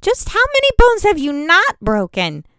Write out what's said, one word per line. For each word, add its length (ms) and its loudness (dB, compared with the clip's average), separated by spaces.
Just 280 -2
how 100 -2
many 140 2
bones 240 4
have 160 2
you 140 -4
not 480 0
broken? 640 -4